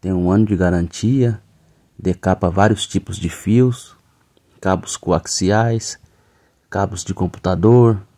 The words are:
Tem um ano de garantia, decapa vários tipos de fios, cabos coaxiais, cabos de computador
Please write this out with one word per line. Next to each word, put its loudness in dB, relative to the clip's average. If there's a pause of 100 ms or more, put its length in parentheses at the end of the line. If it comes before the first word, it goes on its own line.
Tem -4
um 0
ano 4
de 0
garantia, 0 (560)
decapa -2
vários 0
tipos -6
de -6
fios, 0 (640)
cabos -4
coaxiais, -2 (680)
cabos -6
de -8
computador 2 (160)